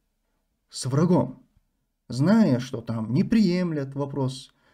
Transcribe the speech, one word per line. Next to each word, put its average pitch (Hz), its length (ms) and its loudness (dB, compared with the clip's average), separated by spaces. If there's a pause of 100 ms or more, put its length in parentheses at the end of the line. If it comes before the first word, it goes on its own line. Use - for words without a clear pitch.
(720)
с - 160 -12
врагом, 143 600 0 (640)
зная, 151 520 4
что 113 200 -10
там 113 320 -6
не 165 120 2
приемлят 175 720 0
вопрос 139 600 -6 (200)